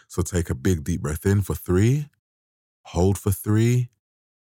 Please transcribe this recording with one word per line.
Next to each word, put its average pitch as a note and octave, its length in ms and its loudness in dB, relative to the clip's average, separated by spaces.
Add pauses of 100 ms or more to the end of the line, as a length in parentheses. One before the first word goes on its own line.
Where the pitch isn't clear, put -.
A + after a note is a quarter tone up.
So - 160 -4
take E2+ 260 -2
a - 60 -2
big D#2 280 -2
deep C#2 200 -4
breath D2+ 240 -6
in G2+ 160 2
for F2+ 100 -6
three, A#2 560 0 (760)
hold F#2+ 340 0
for G2+ 120 -2
three, A#2 580 0 (640)